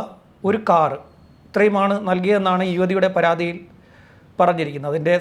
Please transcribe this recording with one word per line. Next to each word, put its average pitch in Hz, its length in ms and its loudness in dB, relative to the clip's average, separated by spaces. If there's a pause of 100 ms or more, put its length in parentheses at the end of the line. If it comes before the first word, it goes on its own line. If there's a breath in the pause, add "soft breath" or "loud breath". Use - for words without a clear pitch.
(480)
ഒരു 214 100 0 (100)
കാർ, 160 240 4 (540)
ഇത്രയുമാണ് 202 480 0 (140)
നൽകിയതെന്നാണ് 185 600 0
ഈ 180 80 -2
യുവതിയുടെ 185 400 2
പരാതിയിൽ 170 400 0 (840 soft breath)
പറഞ്ഞിരിക്കുന്നത്. 147 520 -2
അതിൻ്റെ 160 280 0